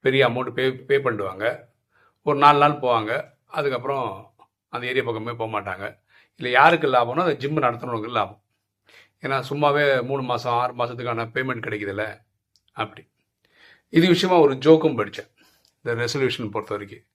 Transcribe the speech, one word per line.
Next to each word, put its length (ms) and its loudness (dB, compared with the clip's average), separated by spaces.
பெரிய 280 2
அமௌண்ட் 220 -4
பே, 220 -2
பே 260 -2
பண்ணிடுவாங்க. 600 -4
ஒரு 160 -2
நாலு 200 6
நாள் 120 6
போவாங்க. 540 -2
அதுக்கப்புறம் 880 -6
அந்த 180 -8
ஏரியா 180 -2
பக்கமே 280 -6
போக 280 -6
மாட்டாங்க. 380 -10
இதுல 120 -6
யாருக்கு 360 4
லாபம்னா, 340 2
அந்த 120 0
ஜிம் 240 -4
நடத்துனவங்களுக்கு 540 -4
லாபம். 320 -4
ஏன்னா, 280 -4
சும்மாவே 560 2
மூணு 180 -4
மாசம், 300 -2
ஆறு 220 -2
மாசத்துக்கான 560 -6
பேமெண்ட் 360 -6
கிடைக்குதுல்ல, 540 -6
அப்படி. 360 -12
இது 180 4
விஷயமா 340 4
ஒரு 140 6
ஜோக்கும் 440 6
படிச்சேன், 320 -6
இந்த 220 -2
ரெசல்யூஷன் 460 -2
பொறுத்த 260 -6
வரைக்கும். 280 -14